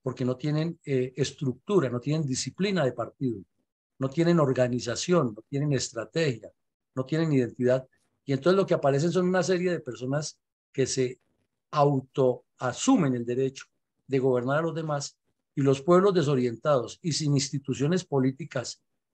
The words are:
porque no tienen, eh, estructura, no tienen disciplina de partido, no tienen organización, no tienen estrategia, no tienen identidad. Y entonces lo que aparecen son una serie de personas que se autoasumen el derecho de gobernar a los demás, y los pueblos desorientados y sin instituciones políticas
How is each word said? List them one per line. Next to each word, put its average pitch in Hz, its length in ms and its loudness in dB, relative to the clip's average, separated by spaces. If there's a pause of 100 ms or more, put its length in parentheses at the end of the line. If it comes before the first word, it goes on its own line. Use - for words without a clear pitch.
porque 127 240 -4
no 127 120 -2
tienen, 156 480 -4
eh, 131 300 -2
estructura, 139 760 -2
no 123 100 -4
tienen 151 260 -2
disciplina 160 580 -2
de 127 80 0
partido, 113 500 -6 (580)
no 135 100 -2
tienen 165 300 2
organización, 127 960 0
no - 140 -18
tienen 143 240 -2
estrategia, 113 800 -4 (420)
no 131 120 -4
tienen 160 280 0
identidad. 127 540 2 (380)
Y 139 80 -2
entonces 175 240 2
lo 196 80 2
que - 80 0
aparecen 143 380 2
son 180 160 2
una 180 160 2
serie 180 280 0
de 165 80 -2
personas 135 600 -8 (320)
que 131 160 -2
se 127 320 -4 (520)
autoasumen 135 1400 0
el 117 100 -4
derecho 131 400 -4 (420)
de 131 120 0
gobernar 127 400 2
a - 40 0
los 160 120 -4
demás, 151 420 -6 (380)
y 143 60 -2
los 135 200 4
pueblos 185 320 6
desorientados 131 880 0
y 160 120 -2
sin 147 200 0
instituciones 139 720 -2
políticas 131 800 -4 (320)